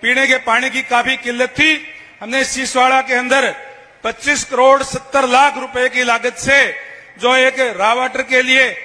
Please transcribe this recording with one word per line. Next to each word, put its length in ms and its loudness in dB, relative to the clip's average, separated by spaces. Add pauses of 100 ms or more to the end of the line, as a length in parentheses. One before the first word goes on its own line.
पीने 240 0
के 140 2
पानी 300 0
की 120 -6
काफी 340 0
किल्लत 340 -4
थी। 220 2 (480)
हमने 240 -4
सीसवाड़ा 560 0
के 140 -4
अंदर 400 0 (500)
पच्चीस 400 -4
करोड़ 380 4
सत्तर 460 -2
लाख 300 4
रुपए 300 -2
की 160 -2
लागत 320 -2
से 220 2 (600)
जो 180 2
एक 240 2 (160)
raw 180 2
water 280 -4
के 200 0
लिए 280 2 (140)